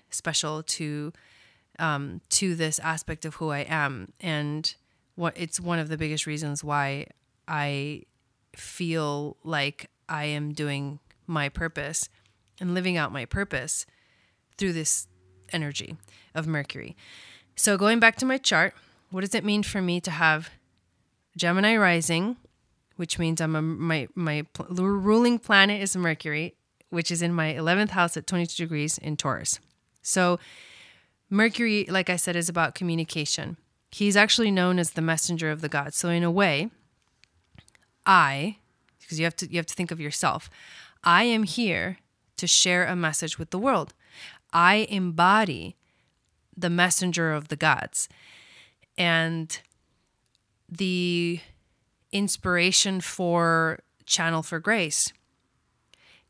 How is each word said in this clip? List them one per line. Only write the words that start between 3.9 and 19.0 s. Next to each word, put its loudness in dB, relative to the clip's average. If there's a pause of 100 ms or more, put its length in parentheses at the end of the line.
And -4 (420)
what, -4
it's -6
one -2
of -4
the -4
biggest -4
reasons -6
why -2 (400)
I -4 (520)
feel -4
like -4 (180)
I -6
am -4
doing -6 (280)
my -2
purpose -6 (500)
and -2
living 0
out -2
my -8
purpose -6 (720)
through -2
this -2 (440)
energy -6 (360)
of -4
Mercury. -6 (600)
So 4
going 4
back 6
to 0
my 0
chart, 2 (380)